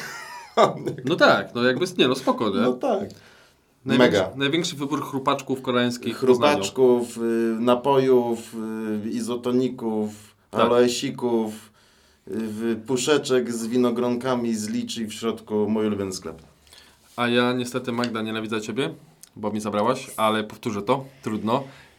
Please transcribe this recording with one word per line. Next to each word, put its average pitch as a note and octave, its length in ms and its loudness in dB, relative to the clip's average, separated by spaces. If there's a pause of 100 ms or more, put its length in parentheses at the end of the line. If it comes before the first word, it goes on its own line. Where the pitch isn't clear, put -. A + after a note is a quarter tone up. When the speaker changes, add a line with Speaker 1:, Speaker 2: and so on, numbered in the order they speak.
(560)
Speaker 1:
<laughs> - 480 2
Speaker 2:
No D3+ 120 0
tak, D3+ 380 4
no A#2+ 80 0
jakby B2+ 220 2
s-, F#3 120 -8
nie, D3+ 120 4
no B2+ 60 2
spoko, B2+ 360 0
nie? A#2 100 0
Speaker 1:
No B2 120 2
tak. A3 360 -2 (760)
Speaker 2:
Największy B2 360 6
Speaker 1:
Mega. F#2 160 0
Speaker 2:
największy C#3+ 400 -2
wybór C#3 280 -4
chrupaczków C3+ 580 -2
koreańskich B2 560 -2
w C3 80 0
Poznaniu. B2+ 280 6
Speaker 1:
Chrupaczków, A#2+ 640 2
y, - 20 -6 (400)
napojów, B2 960 2 (520)
y, A#2 40 -4
izotoników, A#2 1000 -2 (400)
Speaker 2:
Tak. A2 100 -2
Speaker 1:
aloesików, A#2+ 920 2 (760)
y, - 60 -12
w-, A2+ 420 -4 (100)
puszeczek C3 680 2
z A2+ 140 -6
winogronkami A#2+ 880 0
z G#2+ 140 -4
liczy A#2 380 -6
w G#2 80 -10
środku. A2 400 -6 (140)
Mój A2 180 0
ulubiony G2 260 -2
sklep. E2 300 -12 (720)
Speaker 2:
A A#2+ 120 0
ja B2 240 4
niestety, B2 400 -4
Magda, A#2 300 -2
nienawidzę A2 380 -4
ciebie, C3 340 -4 (420)
bo G#2 140 -4
mi G#2 100 -4
zabrałaś, G#2+ 560 -2
ale A2 280 2
powtórzę G#2 380 -6
to, C3+ 220 0 (180)
trudno. A2 400 -2 (360)